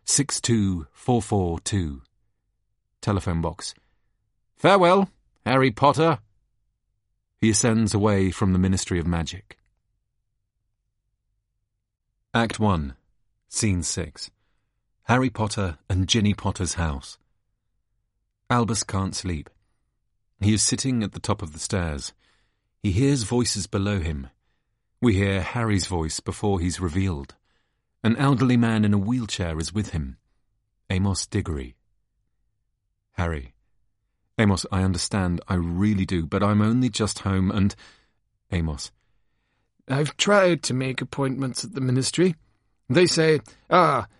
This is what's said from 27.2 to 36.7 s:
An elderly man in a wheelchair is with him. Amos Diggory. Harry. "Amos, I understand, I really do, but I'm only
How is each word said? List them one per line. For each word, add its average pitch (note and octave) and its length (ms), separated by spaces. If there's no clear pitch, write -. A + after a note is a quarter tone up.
An A#2 120
elderly C3+ 400
man A2+ 280
in G#2 100
a G2+ 40
wheelchair G2 600
is D#2+ 160
with G#2 160
him. C#2 260
Amos F#2+ 380
Diggory. D2 480
Harry. D#2+ 420
"Amos, G2+ 320
I F#2+ 140
understand, F2+ 640
I G2+ 60
really F#2 520
do, E2+ 200
but F#2+ 160
I'm G#2 200
only A#2+ 260